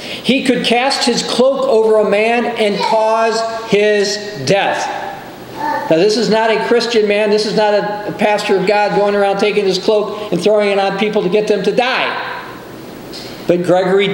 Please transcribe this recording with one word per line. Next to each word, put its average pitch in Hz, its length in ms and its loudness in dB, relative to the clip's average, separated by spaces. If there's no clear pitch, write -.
He 254 200 2
could - 220 0
cast 247 400 0
his 240 180 0
cloak 262 440 2
over 220 300 4
a 202 120 2
man 220 360 2
and 208 340 0
cause 220 600 2
his 208 480 2
death." 151 500 0
Now, 160 80 4
this 214 200 4
is 208 120 0
not 220 200 2
a 214 180 2
Christian 233 400 2
man. 208 220 2
This 214 160 2
is 196 100 -2
not 214 180 2
a, - 360 -2
a - 40 -4
pastor 208 440 0
of 180 100 -2
God 208 300 2
going 202 180 2
around 196 220 2
taking 202 280 0
his 185 120 0
cloak - 540 -2
and 170 100 0
throwing 208 280 2
it 196 100 0
on 196 180 0
people 214 260 0
to 180 60 0
get 214 180 2
them 196 160 2
to 202 80 2
die. 233 440 0
But 175 160 2
Gregory 185 500 2